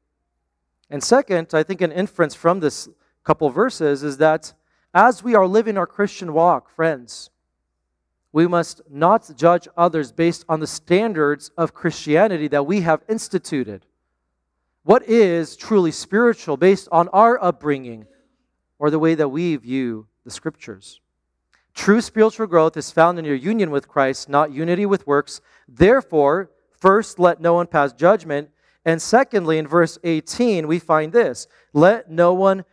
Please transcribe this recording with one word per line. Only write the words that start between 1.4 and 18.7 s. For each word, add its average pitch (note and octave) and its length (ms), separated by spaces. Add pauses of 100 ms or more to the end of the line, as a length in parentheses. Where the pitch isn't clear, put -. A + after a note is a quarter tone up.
I D#3 100
think F#3 180
an E3 100
inference F3 440
from F3+ 260
this - 260 (380)
couple D3+ 240
verses C#3+ 540
is C#3+ 140
that D#3 360 (400)
as A3 280
we A3+ 140
are F#3+ 100
living G#3 320
our F3 100
Christian G3 440
walk, D#3+ 380
friends, D3 600 (1000)
we D#3+ 160
must E3+ 420
not E3 460
judge E3+ 400
others E3 380
based E3+ 340
on D#3 140
the D3 60
standards E3+ 880
of E3 160
Christianity D#3+ 720
that C#3+ 180
we F#3+ 160
have D#3+ 280
instituted. C#3 760 (960)
What G#3+ 200
is F3+ 540
truly F3+ 340
spiritual G#3+ 640
based F#3+ 340
on E3+ 200
our A3+ 340
upbringing C3 640 (720)